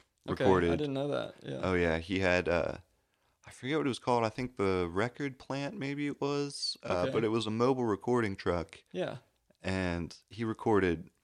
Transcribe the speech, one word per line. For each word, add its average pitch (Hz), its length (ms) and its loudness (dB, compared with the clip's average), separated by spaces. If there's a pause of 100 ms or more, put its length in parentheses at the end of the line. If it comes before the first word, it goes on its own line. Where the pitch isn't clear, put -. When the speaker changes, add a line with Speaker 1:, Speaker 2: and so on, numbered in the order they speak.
(280)
Speaker 1:
Okay, 98 160 -2
I 110 40 6
Speaker 2:
recorded. 90 300 4
Speaker 1:
didn't 147 160 -4
know 139 140 -4
that. - 340 -4
Yeah. 67 200 -8
Speaker 2:
Oh, 92 120 2
yeah. 85 240 4
He 90 220 -2
had, 90 280 4
uh, 85 280 0 (720)
I - 40 -18
forget 139 280 -6
what 143 80 0
it 131 40 2
was 113 80 -4
called. 120 260 2
I 110 60 2
think 127 260 -8
the 92 340 2
Record 123 480 -4
Plant, 139 400 -6
maybe 143 280 -4
it 143 140 -6
was. 143 640 -4
Uh, 90 220 -2
Speaker 1:
Okay. 85 80 -2
Speaker 2:
but 113 120 2
it 107 40 2
was 110 180 0
a 107 40 -2
mobile 123 340 2
recording 110 520 0
truck. 87 460 -4 (100)
Speaker 1:
Yeah. 180 240 -6 (460)
Speaker 2:
And 90 520 -2 (140)
he 113 160 -8
recorded, 95 680 2 (140)